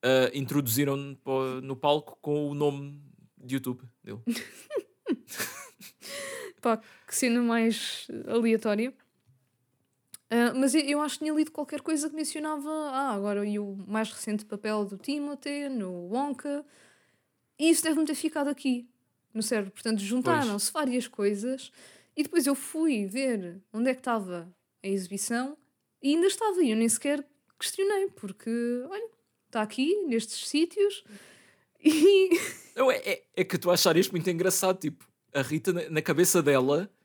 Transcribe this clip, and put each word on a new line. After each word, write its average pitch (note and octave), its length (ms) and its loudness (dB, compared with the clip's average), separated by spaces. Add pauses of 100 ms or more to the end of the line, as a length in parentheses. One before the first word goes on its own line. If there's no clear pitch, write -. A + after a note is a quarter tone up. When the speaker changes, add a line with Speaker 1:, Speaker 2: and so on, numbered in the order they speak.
Speaker 1:
ah, C3 300 4
introduziram-no C#3 800 -2
pa-, C3 480 -4
no C3+ 140 -8
palco D3 440 0
com D3 280 -2
o C#3+ 40 -6
nome C#3+ 480 -4 (360)
de B2+ 180 -8
YouTube B2+ 260 -6 (220)
dele. G#2 240 -12
<laughs> - 1040 -8 (1300)
Speaker 2:
Pá, A3+ 160 0 (300)
que - 80 -10
cena A#3+ 260 2
mais A3+ 680 0 (200)
aleatória. A3+ 680 0 (1400)
Ah, A#3+ 260 4
mas C4 200 2
eu, D#4 60 4
eu D4 200 0
acho D4+ 160 -4
que D4+ 80 -6
tinha D#4 100 -2
lido D4+ 160 0
qualquer D4 300 -8
coisa D#4 280 -2
que D4 60 -12
mencionava, D4+ 540 -6 (220)
ah, C4 220 -2
agora G3+ 320 -2
e G#3 140 -2
o G3+ 160 -8 (120)
mais A3 240 -2
recente G#3 340 -6
papel G#3+ 400 -4
do G3 120 -12
Timothée, C#4+ 720 -6
no F#3 400 -6
Wonka. C#4+ 540 -4 (960)
E D#4 100 4
isso E4 140 4
deve-me D#4+ 220 2
ter D4 100 -2
ficado D#4 340 -2
aqui, B3+ 380 -2 (460)
no A3 100 -4
cérebro. G#3 280 -2
Portanto, A3+ 260 -4
Speaker 1:
Pois. G3 100 -4
Speaker 2:
juntaram-se A3 640 2
várias B3+ 360 -2
coisas. G#3+ 640 -4 (440)
E D4+ 80 0
depois D4 220 2
eu C#4 100 4
fui C#4+ 520 0
ver G3 540 -2 (120)
onde A#3+ 160 0
é B3+ 40 2
que B3+ 80 -6
estava F#3 520 -4 (300)
a G3 40 -6
exibição G3+ 720 -4 (460)
e C#4 120 2
ainda E4+ 120 4
estava, G4 360 0
e A#3+ 80 4
eu G#3+ 60 2
nem A3+ 120 4
sequer C#4+ 340 -2 (360)
questionei, G4 500 0
porque, - 400 -12 (400)
olha, G#4+ 180 -8 (440)
tá A3+ 100 -2
aqui, C4 340 0 (120)
nestes A3+ 420 -4
sítios, G4 540 0 (800)
e F#4 460 8 (240)
<laughs> - 220 -20
Speaker 1:
Não, B3+ 160 4
é, - 60 2
é, - 260 -2 (120)
é F3+ 80 2
que F3 140 0
tu - 120 0
acharias F3 400 6
muito E3+ 200 -2
engraçado, F#3 500 2
tipo, - 260 -8 (280)
a C#3 80 0
Rita, D#3 300 -2
na, E3+ 180 -2
na D#3 120 0
cabeça E3+ 400 4
dela C#3+ 480 4 (160)